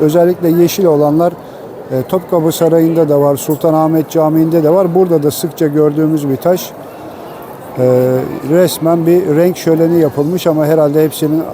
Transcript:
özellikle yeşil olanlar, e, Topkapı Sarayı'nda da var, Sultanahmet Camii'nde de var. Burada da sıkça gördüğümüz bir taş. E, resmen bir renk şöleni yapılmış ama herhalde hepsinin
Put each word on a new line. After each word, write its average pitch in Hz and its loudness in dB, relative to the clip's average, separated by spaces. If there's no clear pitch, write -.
özellikle 170 2
yeşil 170 2
olanlar, 156 2
e, 131 -2
Topkapı 175 0
Sarayı'nda 165 2
da 143 2
var, 143 2
Sultanahmet 156 0
Camii'nde 160 2
de 147 2
var. 180 2
Burada 175 2
da 147 0
sıkça - -4
gördüğümüz 151 0
bir 135 0
taş. 175 -2
E, 127 2
resmen 165 0
bir 170 2
renk 175 2
şöleni 165 0
yapılmış 156 -2
ama 156 2
herhalde 151 2
hepsinin 156 -2